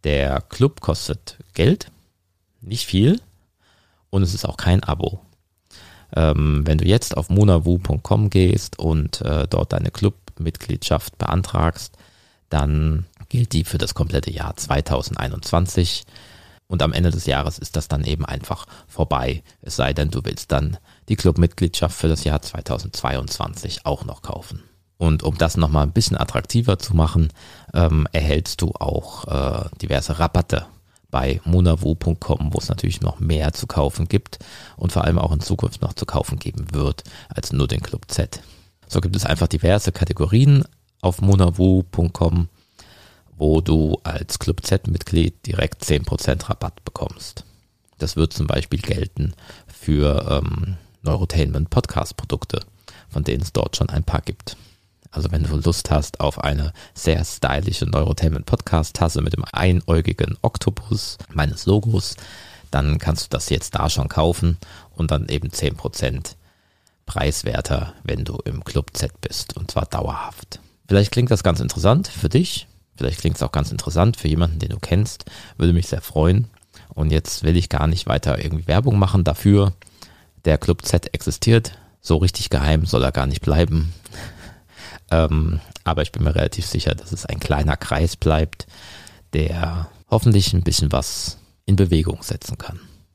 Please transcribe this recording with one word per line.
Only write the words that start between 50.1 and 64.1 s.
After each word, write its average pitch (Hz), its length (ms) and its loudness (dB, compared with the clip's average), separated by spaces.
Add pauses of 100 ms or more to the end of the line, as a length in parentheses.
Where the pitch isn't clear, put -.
ähm, 87 320 -4 (280)
Neurotainment-Podcast-Produkte, - 1600 -2 (480)
von 73 160 -4
denen 64 180 0
es 85 120 -6
dort - 240 0
schon - 100 0
ein - 160 -2
paar - 180 -2
gibt. - 360 -10 (580)
Also 78 160 -2
wenn 76 120 0
du 76 120 0
Lust - 360 0
hast - 280 0
auf 73 240 -2
eine 73 300 0 (200)
sehr 82 300 0
stylische 73 600 -2
Neurotainment-Podcast-Tasse - 1400 0
mit 78 100 0
dem - 180 -4
einäugigen - 920 2
Oktopus - 760 -4 (160)
meines 76 320 -2
Logos, 110 520 0 (520)
dann 73 300 2
kannst - 260 -2
du - 40 -20
das - 200 -4
jetzt - 260 -4
da 80 140 0
schon 69 200 -2
kaufen 85 480 2 (360)